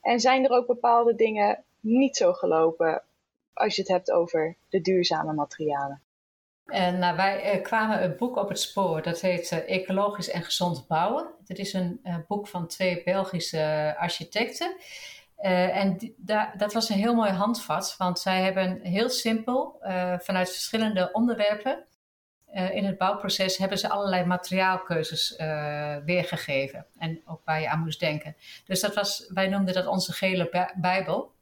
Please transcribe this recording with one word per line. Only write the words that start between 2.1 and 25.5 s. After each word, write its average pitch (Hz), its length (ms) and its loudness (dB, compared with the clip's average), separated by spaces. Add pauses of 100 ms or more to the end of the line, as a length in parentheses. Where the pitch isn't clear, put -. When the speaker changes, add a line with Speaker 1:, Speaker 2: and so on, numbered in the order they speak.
Speaker 1:
zo 180 160 4
gelopen 165 720 2 (500)
als 208 220 0
je 196 60 -2
het 190 100 -2
hebt 180 200 2
over 170 440 2 (140)
de 190 120 0
duurzame 165 520 0
materialen? 143 680 -4 (640)
Speaker 2:
En, 180 340 0
nou, 175 160 2
wij, 190 260 2
eh, 190 220 0
kwamen 214 400 2
een 175 140 -2
boek 247 180 -2
op 196 140 -2
het 185 100 -4
spoor, 165 420 0
dat 165 200 -4
heet, 175 300 -2
eh, 165 240 -4
Ecologisch 190 540 -2
en 170 140 -4
Gezond - 440 -4
Bouwen. 214 400 0 (180)
Dat - 120 -10
is 196 160 -8
een, 180 300 -2
eh, 175 120 -6 (120)
boek 208 200 -4
van 170 200 -6
twee 175 360 -2
Belgische 156 920 0
architecten. 240 800 -4 (600)
Eh, 185 420 2
en 190 200 2
die, - 200 -10
da-, 214 400 -2
dat 208 160 -2
was - 160 0
een 202 80 0
heel 233 180 2
mooi 220 160 4
handvat, 202 680 -2
want 180 220 0
zij 185 220 2
hebben 185 400 0
heel 202 280 0
simpel, 247 720 0
eh, 180 380 -2
vanuit 185 300 0
verschillende 202 600 0
onderwerpen, 220 760 0 (680)
eh, 185 240 -2
in 202 100 0
het 190 120 0
bouwproces 190 600 0
hebben 190 200 0
ze - 120 -2
allerlei 190 360 0
materiaalkeuzes, 180 1120 0
eh, 147 600 -4 (100)